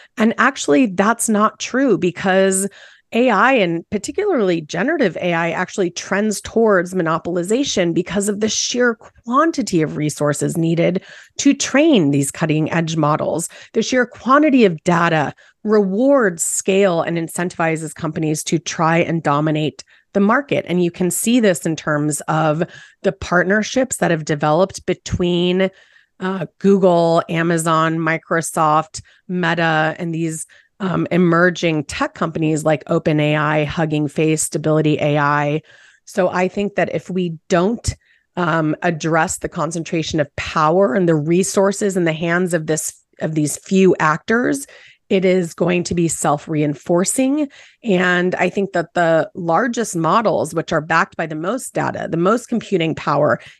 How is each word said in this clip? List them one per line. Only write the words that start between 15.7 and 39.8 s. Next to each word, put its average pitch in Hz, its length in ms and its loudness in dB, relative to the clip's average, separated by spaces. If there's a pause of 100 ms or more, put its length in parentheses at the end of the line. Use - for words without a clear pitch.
scale 190 580 0
and 170 160 -4
incentivizes 165 800 -4
companies 156 480 -4
to 165 160 -2
try 165 380 0
and 165 260 0
dominate 151 600 -2 (300)
the 202 60 0
market. 226 480 0
And 175 160 0
you 175 80 0
can 180 180 -2
see 233 300 0
this 196 260 2
in 160 100 0
terms 151 520 -2
of 160 360 0 (400)
the 185 100 0
partnerships 202 840 0
that 175 140 0
have 160 140 -2
developed 156 600 0
between, 180 880 -2 (480)
uh, 185 260 -6 (120)
Google, 170 720 4
Amazon, 165 680 0
Microsoft, 160 1040 -2 (280)
Meta, 165 680 0
and 170 160 -8
these, 160 320 -6 (360)
um, 165 300 -2
emerging 170 720 2
tech - 280 -6
companies 156 520 -2
like 156 220 2
Open 160 320 0
A 151 180 2
I, 151 280 0
Hugging 151 440 -2
Face, 156 340 0
Stability 151 560 0
A 147 180 0
I. 147 440 0 (440)
So 185 240 0
I 185 200 0
think 202 260 -4
that - 180 0
if - 160 -8
we 175 280 -4 (100)
don't, 190 480 0 (420)
um, 160 360 0 (100)
address 165 560 0
the 160 100 -8
concentration 165 720 -4